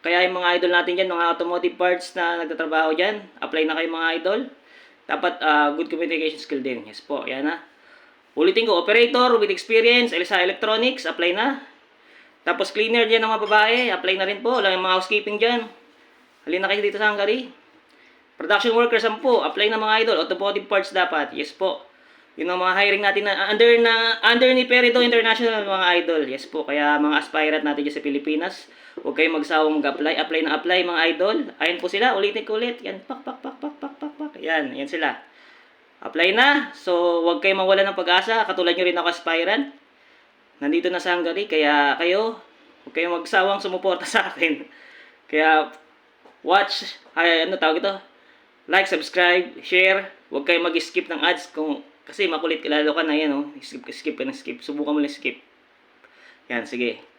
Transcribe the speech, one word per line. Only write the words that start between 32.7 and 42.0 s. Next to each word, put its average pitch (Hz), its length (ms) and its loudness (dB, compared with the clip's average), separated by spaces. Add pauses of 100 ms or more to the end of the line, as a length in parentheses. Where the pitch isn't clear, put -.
Yan. 190 240 -12
Pak, 269 160 -12
pak, - 240 -14
pak, 269 160 -14
pak, 294 160 -10
pak, 277 240 -14
pak, 294 160 -10
pak. 294 240 -12
Yan. 151 320 -4
Yan 139 160 -8
sila. 147 320 -4 (800)
Apply 170 320 0
na. 269 400 2
So, 175 480 0
huwag 170 240 0
kayong 196 160 2
mawala 190 240 4
ng 196 140 -2
pag-asa. 190 500 2
Katulad 175 240 0
nyo 180 160 2
rin 175 80 0
ako, 170 160 0
aspirant. 175 640 -2 (840)
Nandito 160 280 0
na 175 120 -4
sa 175 160 -2
Hungary. 170 280 -4
Kaya 147 560 2